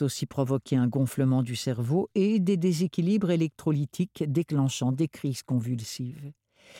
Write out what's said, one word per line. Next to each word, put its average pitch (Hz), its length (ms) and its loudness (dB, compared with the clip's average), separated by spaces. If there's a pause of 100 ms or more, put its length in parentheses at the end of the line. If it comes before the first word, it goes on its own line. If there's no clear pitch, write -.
aussi 139 260 -2
provoquer 135 480 0
un 123 140 4
gonflement 131 560 2
du 120 100 -6
cerveau 127 600 -2
et 208 240 2
des 185 160 2
déséquilibres 180 720 2
électrolytiques 160 960 -2
déclenchant 139 640 0
des 143 160 0
crises - 380 -6
convulsives. 127 880 -4 (480)